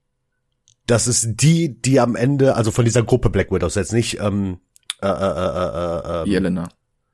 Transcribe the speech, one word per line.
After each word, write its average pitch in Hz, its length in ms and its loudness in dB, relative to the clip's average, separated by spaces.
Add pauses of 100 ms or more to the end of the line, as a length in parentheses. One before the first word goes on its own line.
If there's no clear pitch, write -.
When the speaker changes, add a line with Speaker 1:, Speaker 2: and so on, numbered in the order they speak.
(880)
Speaker 1:
Das 117 220 2
ist 113 340 -2
die, 160 380 2
die 135 180 4
am 120 160 2
Ende, 135 400 2
also 110 160 0
von 120 140 2
dieser 117 180 2
Gruppe - 280 2
Black 95 200 0
Widows, 87 240 -2
jetzt 101 180 -4
nicht, 117 280 -2
ähm, 98 400 -2 (420)
äh, 98 60 -2
äh, - 20 0
äh, 92 380 -2
äh, 85 720 -4
äh, - 20 -4
ähm, 76 80 -2
Speaker 2:
Yelena. 90 380 -2 (440)